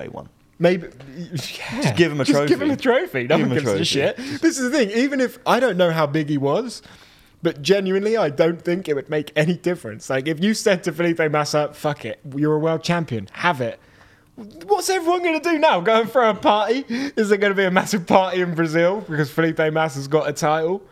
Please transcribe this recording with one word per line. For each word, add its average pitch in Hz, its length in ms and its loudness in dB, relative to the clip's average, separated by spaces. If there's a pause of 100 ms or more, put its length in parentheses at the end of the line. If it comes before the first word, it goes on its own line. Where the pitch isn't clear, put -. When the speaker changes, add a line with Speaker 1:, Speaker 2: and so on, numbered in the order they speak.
Speaker 1:
one? - 220 -16 (280)
Speaker 2:
Maybe, 175 300 2 (280)
yeah. 175 640 -10
Speaker 1:
Just 147 160 0
give 165 140 4
him 147 100 -2
a 175 40 0
Speaker 2:
Just 214 240 4
give 349 100 4
Speaker 1:
trophy. 277 60 -4
Speaker 2:
him 302 80 0
a 262 40 -2
trophy. 269 520 0
No - 100 4
Speaker 1:
Give 233 100 0
Speaker 2:
one 123 80 0
Speaker 1:
him - 20 0
a - 20 0
Speaker 2:
gives 135 60 -2
a 110 60 2
Speaker 1:
trophy. 101 120 0
Speaker 2:
shit. 156 320 0 (260)
This 302 160 2
is 254 100 -2
the 262 80 0
thing. 226 140 2
Even 262 300 0
if, 240 260 -4
I 196 140 2
don't 247 160 0
know 175 160 2
how 160 160 0
big 147 200 -2
he 147 100 0
was, 165 440 -2 (580)
but 160 220 -2
genuinely, 196 540 2
I 180 140 2
don't 165 300 2
think 175 280 -2
it 151 60 0
would 135 140 -6
make 151 280 -4
any 156 200 2
difference. 143 540 -6
Like, 135 160 -2
if 160 160 -2
you 214 120 2
said 202 300 2
to 175 80 -2
Felipe 170 280 0 (100)
Massa, 151 420 0
"Fuck - 320 -4
it, - 140 -10 (180)
you're 151 200 2
a - 20 0
world 160 240 -2
champion, 139 520 -2
have 165 260 0
it." 117 180 -6 (560)
What's 330 540 -4
everyone 359 340 0
gonna 330 180 0
do 330 180 0
now? 285 220 4
Go 220 200 2
and 226 100 -2
throw 233 200 4
a 208 40 2
party? 220 540 0
Is 240 400 -4
there 208 80 4
gonna 202 180 2
be 196 120 2
a 185 40 0
massive 185 360 0
party 185 340 2
in 175 140 -2
Brazil 170 520 2
because 151 240 -2
Felipe 160 280 0
Massa's 156 500 0
got 147 180 2
a 147 60 -2
title? 160 600 0